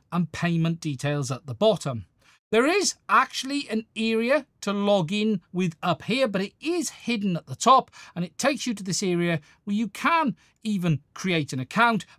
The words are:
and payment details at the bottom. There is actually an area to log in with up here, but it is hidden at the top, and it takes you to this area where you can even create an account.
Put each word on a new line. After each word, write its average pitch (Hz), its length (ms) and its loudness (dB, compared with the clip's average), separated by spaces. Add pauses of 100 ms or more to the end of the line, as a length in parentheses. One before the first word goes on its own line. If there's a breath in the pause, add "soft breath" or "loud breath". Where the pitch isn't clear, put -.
and 175 220 -2
payment 165 480 0
details 143 520 -4
at 131 160 -10
the 127 60 -10
bottom. 143 520 0 (440 soft breath)
There 233 160 2
is 359 300 0 (140)
actually 262 600 0
an 220 240 -4
area 226 520 0 (160)
to 202 100 -4
log 202 400 2
in 214 300 0 (100)
with 180 320 -2
up 202 200 -2
here, 247 260 0
but 190 120 -2
it 196 200 -6
is 311 280 -2
hidden 202 460 -4
at - 100 -6
the 131 120 -10
top, 240 340 4 (240 loud breath)
and 175 80 -2
it - 140 -10
takes 269 280 0
you 247 80 -2
to 202 100 -8
this 190 200 -4
area 175 380 0 (240 soft breath)
where 202 100 -2
you 214 140 0
can 311 480 0 (260 soft breath)
even 180 380 0 (120)
create 170 380 -2
an 135 80 -4
account. 220 460 2 (140 soft breath)